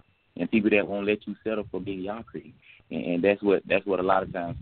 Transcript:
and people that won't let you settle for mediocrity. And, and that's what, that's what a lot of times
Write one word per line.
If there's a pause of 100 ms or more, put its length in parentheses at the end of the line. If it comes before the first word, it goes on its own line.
(360)
and
people
that
won't
let
you
settle
for
mediocrity. (360)
And,
and
that's
what,
that's
what
a
lot
of
times